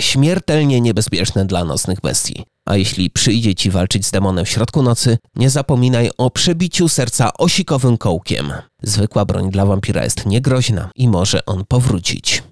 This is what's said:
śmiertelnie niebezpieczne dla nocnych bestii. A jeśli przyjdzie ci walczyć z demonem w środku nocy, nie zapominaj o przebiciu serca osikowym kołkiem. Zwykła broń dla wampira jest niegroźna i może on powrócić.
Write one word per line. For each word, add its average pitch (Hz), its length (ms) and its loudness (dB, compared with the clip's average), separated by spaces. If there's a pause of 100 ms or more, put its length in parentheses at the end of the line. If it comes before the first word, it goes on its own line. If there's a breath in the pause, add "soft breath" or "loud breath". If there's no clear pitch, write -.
śmiertelnie 147 800 2
niebezpieczne 101 640 0
dla 90 200 0
nocnych 82 360 -2
bestii. - 440 -4 (220)
A 98 100 0
jeśli 95 340 0
przyjdzie 110 440 0
ci 95 160 -2
walczyć 92 360 0
z - 40 -4
demonem 95 340 0
w - 40 -4
środku - 340 0
nocy, 120 360 2 (180)
nie 127 140 2
zapominaj 127 680 2
o 123 120 2
przebiciu 170 580 0
serca 123 440 0
osikowym 131 680 0
kołkiem. 73 540 -2 (300)
Zwykła 101 420 0
broń 95 260 -2
dla 98 160 2
wampira 98 380 0
jest - 220 -4
niegroźna 113 680 0
i 123 140 2
może 92 380 2
on 95 180 -4
powrócić. - 880 -2